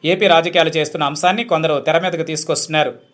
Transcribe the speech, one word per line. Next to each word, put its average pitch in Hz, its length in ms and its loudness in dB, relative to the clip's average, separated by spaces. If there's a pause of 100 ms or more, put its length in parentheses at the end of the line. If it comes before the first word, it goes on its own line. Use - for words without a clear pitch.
ఏపీ 185 220 2
రాజకీయాలు 165 520 4
చేస్తున్న 151 260 -2
అంశాన్ని 180 400 0
కొందరు 160 360 0
తెర 156 180 0
మీదకు 170 240 -2
తీసుకొస్తున్నారు. 156 720 -2 (180)